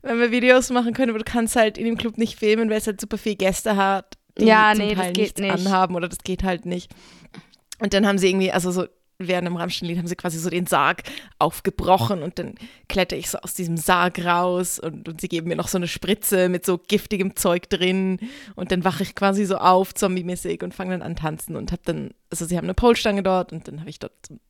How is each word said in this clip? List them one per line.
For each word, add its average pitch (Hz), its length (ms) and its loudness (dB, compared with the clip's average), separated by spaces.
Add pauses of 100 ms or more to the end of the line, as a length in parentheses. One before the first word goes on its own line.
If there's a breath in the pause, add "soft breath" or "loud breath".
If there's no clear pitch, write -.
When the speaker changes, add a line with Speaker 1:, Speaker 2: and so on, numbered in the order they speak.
Speaker 1:
wenn 233 180 -2
wir 240 100 4
Videos 247 400 4
machen 240 240 0
können, 254 160 0
aber 220 80 -4
du 208 60 -6
kannst 233 320 -2
halt 220 220 2
in 220 60 -4
dem 226 120 0
Club 220 220 -6
nicht 226 200 -2
filmen, 220 320 2
weil 214 80 0
es - 80 -4
halt 202 140 -6
super 214 180 -6
viel 214 180 -4
Gäste 190 400 0
hat, 196 400 0 (220)
die 214 60 4
Speaker 2:
Ja, 214 300 8
Speaker 1:
zum 208 120 2
Speaker 2:
nee, 208 80 0
das 185 100 0
Speaker 1:
Teil 180 80 -4
Speaker 2:
geht 202 260 0
Speaker 1:
nichts - 20 -6
Speaker 2:
nicht. 185 260 0
Speaker 1:
anhaben 185 300 2
oder 175 120 -4
das 180 100 -10
geht 185 260 -4
halt 180 220 -2
nicht. 180 240 -8 (920 loud breath)
Und 202 140 -2
dann 202 120 6
haben 196 120 4
sie 185 100 4
irgendwie, 190 240 2
also 180 180 2
so 180 160 0 (320)
während 180 280 -2
dem 175 100 -4
Rammstein-Lied 170 400 -4
haben 175 100 -4
sie 175 80 -4
quasi 165 240 -6
so 170 120 -4
den 175 160 -2
Sarg 156 360 2 (360 loud breath)
aufgebrochen 185 840 0
und 175 160 -8
dann 156 180 -10 (340 loud breath)
kletter 180 260 0
ich - 140 -8
so - 80 -6
aus - 160 -10
diesem 165 240 -4
Sarg 180 440 2
raus 180 560 0
und, - 300 -10
und 165 140 -10
sie 180 60 -6
geben 165 200 -4
mir 170 80 -2
noch 170 120 -4
so 190 100 -2
eine 175 100 -2
Spritze 185 640 0
mit 180 160 -2
so 180 100 2
giftigem 196 580 -2
Zeug 180 360 0
drin 185 480 0 (380 loud breath)
und - 160 -4
dann 180 120 0
wache 185 200 0
ich - 100 -10
quasi 196 320 4
so 185 100 0
auf, 185 380 6
zombie-mäßig 180 680 -2
und 180 120 -8
fange 185 160 -6
dann 185 100 -4
an 165 160 -8
tanzen 160 400 -6
und - 160 -6
hab - 120 -8
dann, 151 260 -2 (200)
also 170 140 -6
sie 170 140 -2
haben 160 80 -4
eine 180 80 -4
Pole-Stange 233 480 4
dort 185 320 0
und 160 140 -12
dann 156 120 -12
hab 165 80 -12
ich 151 120 -16
dort - 120 -12 (160)
so 147 60 -20 (160)